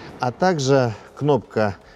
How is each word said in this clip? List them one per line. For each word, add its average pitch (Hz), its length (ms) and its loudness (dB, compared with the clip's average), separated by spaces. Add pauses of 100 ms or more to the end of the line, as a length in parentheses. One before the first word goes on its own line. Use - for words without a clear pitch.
(200)
а 123 120 -4
также 135 640 2 (200)
кнопка 113 600 -2 (200)